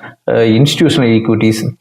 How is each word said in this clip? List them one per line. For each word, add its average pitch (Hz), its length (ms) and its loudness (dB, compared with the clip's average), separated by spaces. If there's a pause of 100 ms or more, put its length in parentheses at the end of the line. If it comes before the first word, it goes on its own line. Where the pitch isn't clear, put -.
(300)
அஹ், 113 320 2
institutional 143 480 0
equities, 110 720 -2